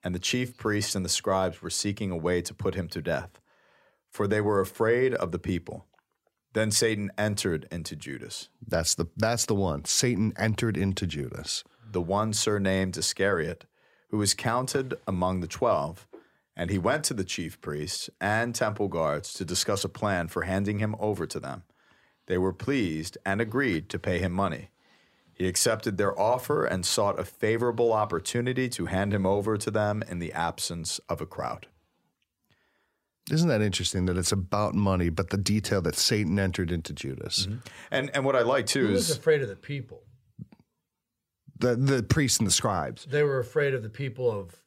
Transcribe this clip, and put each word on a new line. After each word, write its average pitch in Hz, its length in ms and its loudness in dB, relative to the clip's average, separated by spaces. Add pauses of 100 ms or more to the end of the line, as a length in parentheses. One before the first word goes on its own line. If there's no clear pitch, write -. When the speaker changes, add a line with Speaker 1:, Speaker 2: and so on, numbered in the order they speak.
Speaker 1:
and 90 140 -4
the 90 40 -2
chief 123 360 -2
priests 104 400 0
and 95 80 -2
the 87 60 -4
scribes 95 520 0
were 82 80 -8
seeking 104 400 -2
a 87 80 -2
way 87 240 2
to - 120 -8
put - 220 -2
him 87 120 -4
to 82 140 -8
death, 78 400 -4 (680)
for 104 180 -2
they 107 140 4
were 101 200 4
afraid 120 520 2
of 87 200 -2
the 90 60 -2
people. 82 460 -4 (680)
Then 110 180 2
Satan 107 460 2
entered 101 520 0
into 82 280 -8
Judas. - 500 -12 (180)
Speaker 2:
That's 85 300 2
the, - 120 -2 (100)
that's 113 280 2
the 110 100 2
one. 85 280 0
Satan 110 540 2
entered 110 400 0
into 95 280 0
Judas. - 600 -6 (260)
Speaker 1:
The 92 100 0
one 101 300 0
surnamed 95 640 2
Iscariot, 87 680 0 (440)
who 107 100 -2
was 101 140 2
counted 127 600 -2 (120)
among 92 360 0
the 82 60 -4
twelve, 82 600 0 (480)
and 87 140 -4
he 98 80 0
went 123 260 2
to 156 100 -2
the 98 120 -2
chief - 340 -8
priests 76 500 -8 (120)
and 110 340 0
temple 104 320 0
guards 80 460 -2
to - 100 -6
discuss 90 400 -2
a 92 60 -4
plan 90 400 -2
for 85 140 -2
handing 101 360 0
him 107 180 -2
over 92 300 -2
to 73 140 -8
them. 67 220 -10 (640)
They 92 100 2
were 92 160 2
pleased 90 720 -2
and 98 160 0
agreed 110 480 0
to 90 100 -4
pay 90 200 0
him 92 120 0
money. 90 380 -2 (640)
He 92 160 0
accepted 110 480 0
their 98 200 2
offer 123 460 2
and 87 220 0
sought 101 340 0
a 90 60 -2
favorable 117 680 2
opportunity 120 760 0
to 92 160 -4
hand 98 280 2
him 98 120 2
over 101 320 2
to 104 120 -2
them 107 400 2
in 90 100 -4
the 82 120 -4
absence 85 800 -4
of 85 100 -2
a 80 60 -6
crowd. - 420 -8 (1600)
Speaker 2:
Isn't 165 180 4
that 113 120 4
interesting 92 440 2
that 90 120 2
it's 90 140 0
about 104 440 0
money, 92 340 4
but 82 220 -2
the 101 60 0
detail 101 440 2
that 80 140 0
Satan 104 420 2
entered 92 340 0
into 82 220 -4
Judas? - 540 -4
Speaker 1:
Mm-hmm. 104 80 -6 (340)
And, 135 240 0
and 139 100 0
what 135 120 2
I 123 80 6
like, 123 240 2
too, 131 200 2
Speaker 3:
Who - 60 4
was 170 160 2
Speaker 1:
is 147 80 0
Speaker 3:
afraid 151 240 4
of 117 80 -4
the 98 60 -10
people? - 480 -10 (1500)
Speaker 2:
The, 123 180 4
the 131 280 2
priests 139 360 4
and 110 80 4
the 90 40 2
scribes. 80 540 0
Speaker 3:
They 147 180 2
were 139 160 2
afraid 139 340 0
of 123 80 -2
the 110 80 -8
people 127 400 -2
of 98 260 -6 (120)